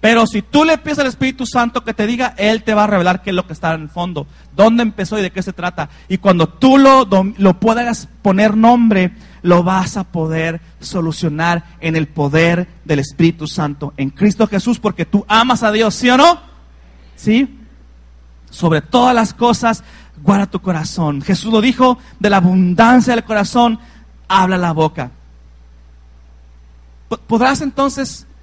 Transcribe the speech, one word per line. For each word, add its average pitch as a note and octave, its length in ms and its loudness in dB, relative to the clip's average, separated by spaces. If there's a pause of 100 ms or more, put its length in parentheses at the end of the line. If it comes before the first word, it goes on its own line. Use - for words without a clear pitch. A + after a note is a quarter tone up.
Pero A3+ 260 2
si G#3 160 -6
tú D4 220 2
le D#4+ 140 2
pides D4+ 220 -8
al C#4 60 0
Espíritu C4 400 -6
Santo A#3+ 360 -2
que A3 120 -8
te G#3 120 -2
diga, A#3+ 300 -4
Él G#3+ 260 -2
te G#3+ 120 -2
va G#3 100 2
a - 20 0
revelar F3+ 360 0
qué G#3 80 -8
es F#3 60 -2
lo F#3 100 -4
que E3 80 -14
está E3 200 -4
en D#3+ 80 -10
el D#3 60 -14
fondo, F3 380 -8 (280)
dónde A3+ 280 4
empezó G#3+ 360 -6
y G3+ 40 -2
de F3+ 100 -4
qué F#3+ 100 -8
se F#3 100 -8
trata. F3 360 -8 (200)
Y F#3+ 100 -4
cuando F3 300 2
tú C4 300 4
lo C4+ 280 6
dom-, F#3+ 320 0
lo G3 200 4
puedas A3+ 500 -2 (140)
poner G3+ 340 2
nombre, A3 600 4 (260)
lo F3 220 4
vas F#3 320 -2
a F#3+ 80 -6
poder D#3+ 560 -6 (180)
solucionar E3 840 -4 (160)
en D#3+ 160 -4
el D#3 100 -2
poder E3 640 0 (160)
del D3+ 160 -2
Espíritu D#3+ 480 -2
Santo, D3 480 -8
en C#3 140 -6
Cristo G#3 360 0
Jesús, G#3+ 320 -2
porque F#3+ 280 -4
tú G3+ 200 -2
amas A3+ 380 0
a G#3+ 80 2
Dios, G#3+ 220 0
¿sí B3 160 -2
o B3 60 4
no? E4+ 240 4 (760)
¿Sí? B3 420 -2 (920)
Sobre D#3+ 320 -2
todas B3 320 0
las A3+ 200 -2
cosas, A#3 480 -2 (400)
guarda G3 240 2
tu F#3+ 140 -8
corazón. D#3 640 -4
Jesús F#3+ 300 -4
lo A3 80 2
dijo, B3+ 380 0 (220)
de G#3 100 0
la G3+ 60 2
abundancia F#3+ 800 2
del A3 100 -4
corazón A3 560 0 (480)
habla F#3 280 2
la F3 160 -2
boca. D#3 380 -4 (2250)
¿Podrás C4 340 0
entonces C4+ 680 -6 (160)